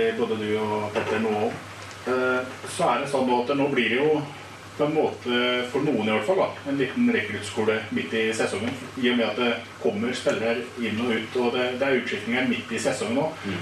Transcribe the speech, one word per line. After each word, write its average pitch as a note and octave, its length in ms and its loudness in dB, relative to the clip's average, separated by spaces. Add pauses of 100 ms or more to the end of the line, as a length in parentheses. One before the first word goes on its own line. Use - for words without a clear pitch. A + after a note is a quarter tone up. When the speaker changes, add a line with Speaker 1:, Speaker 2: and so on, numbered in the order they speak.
(120)
Speaker 1:
både A2 240 0
du G#2+ 160 -2
og G#2+ 380 0
Petter A2 320 0
noe G#2+ 240 2
om. B2+ 80 -2 (480)
Eh, B2+ 480 0 (140)
så - 260 0
er A#2 100 2
det - 80 -4
sånn C3+ 160 2
nå B2 160 4
at C#3 160 0
nå C#3 140 4
blir A#2+ 180 2
det A#2+ 140 2
jo D#3 80 4 (600)
på D3 120 0
en D3+ 80 2
måte, B2 460 0 (300)
for D3 180 0
noen A#2 180 2
i G#2+ 80 2
hvert G#2+ 160 0
fall F#3 140 4
da, B2 60 2 (160)
en C#3 120 -2
liten B2 320 2
rekruttskole G#2+ 720 0 (100)
midt A2+ 240 -4
i A2+ 200 0
sesongen, A#2 420 -2 (200)
i B2 140 2
og A#2+ 80 4
med A2+ 80 4
at G#2+ 160 -2
det A#2+ 120 2 (240)
kommer G#2 360 0
spillere A#2 540 0 (100)
inn A2 240 -2
og A#2+ 140 0
ut, A2+ 260 -2
og A#2+ 140 2
det, B2+ 200 0
det C#3 140 0
er C3+ 80 4
utskiftninger A#2 540 0
midt G#2 260 -2
i G#2 60 -2
sesongen A#2 340 0
nå. D#3 220 2
Speaker 2:
Mm. G2 240 -4